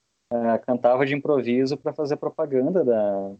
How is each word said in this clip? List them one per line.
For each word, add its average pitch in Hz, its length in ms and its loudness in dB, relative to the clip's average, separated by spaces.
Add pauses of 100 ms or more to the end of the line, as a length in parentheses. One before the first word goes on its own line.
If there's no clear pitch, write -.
(320)
ah, 117 260 0
cantava 123 480 2
de 139 80 -2
improviso 135 600 0
pra 147 160 -6
fazer 143 240 -4
propaganda 151 680 0
da, 101 560 0